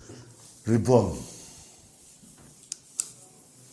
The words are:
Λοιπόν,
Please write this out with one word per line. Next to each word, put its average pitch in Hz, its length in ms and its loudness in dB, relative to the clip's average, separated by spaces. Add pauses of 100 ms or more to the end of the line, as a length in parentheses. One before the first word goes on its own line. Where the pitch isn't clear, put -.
(640)
Λοιπόν, 110 520 4 (2500)